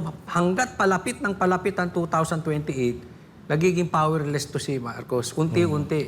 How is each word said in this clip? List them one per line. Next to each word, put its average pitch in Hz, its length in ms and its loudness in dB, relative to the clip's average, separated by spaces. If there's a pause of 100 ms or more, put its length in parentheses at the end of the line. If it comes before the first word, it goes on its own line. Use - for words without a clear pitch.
(260)
hanggat 180 480 2
palapit 196 480 2
ng 196 140 -2
palapit 185 420 0
ang 175 160 -2
two 170 160 -2
thousand 160 320 0
twenty-eight, 139 560 -2 (480)
nagiging 170 400 2
powerless 156 640 0
to 151 80 -4
si 135 240 -2
Marcos, 117 540 -4
unti-unti. 156 720 2